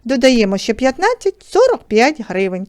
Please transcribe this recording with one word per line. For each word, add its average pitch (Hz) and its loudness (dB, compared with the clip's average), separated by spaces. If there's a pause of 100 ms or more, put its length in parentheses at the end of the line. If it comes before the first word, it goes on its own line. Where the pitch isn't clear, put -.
додаємо 233 2
ще 220 -4
п'ятнадцять, 381 -2
сорок 466 0
п'ять 240 0
гривень. 185 -4